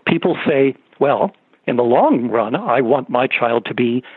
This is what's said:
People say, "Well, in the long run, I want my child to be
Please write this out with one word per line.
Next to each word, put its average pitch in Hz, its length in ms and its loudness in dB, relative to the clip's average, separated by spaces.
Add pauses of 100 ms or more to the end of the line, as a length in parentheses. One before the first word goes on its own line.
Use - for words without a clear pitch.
People 165 300 0 (100)
say, 135 280 2 (240)
"Well, 143 360 0 (320)
in 127 80 -2
the 120 80 0
long 127 460 2
run, 113 260 -2
I 135 260 0
want 127 280 0
my 127 180 0
child 117 380 -2
to - 100 -10
be 120 280 -2 (140)